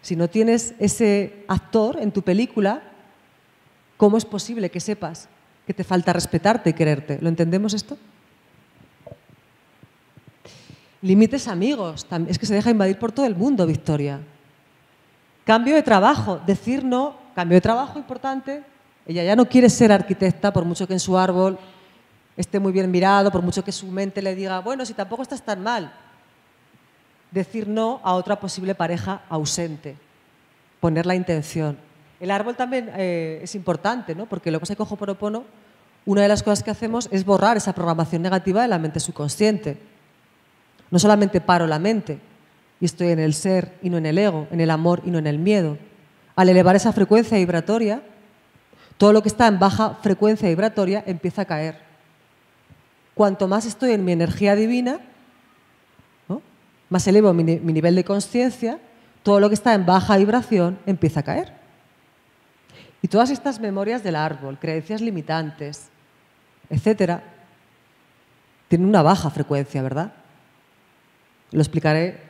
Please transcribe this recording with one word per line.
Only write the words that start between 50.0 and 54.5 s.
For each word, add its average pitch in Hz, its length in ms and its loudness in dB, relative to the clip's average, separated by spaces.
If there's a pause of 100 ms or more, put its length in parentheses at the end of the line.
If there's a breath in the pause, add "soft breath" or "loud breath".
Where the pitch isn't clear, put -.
frecuencia 214 460 2
vibratoria 196 580 0
empieza 180 360 -4
a - 20 -4
caer. 160 340 -6 (1400)
Cuanto 202 320 2
más 208 200 -2
estoy 240 260 -2
en 202 120 0
mi 180 60 0
energía 175 460 2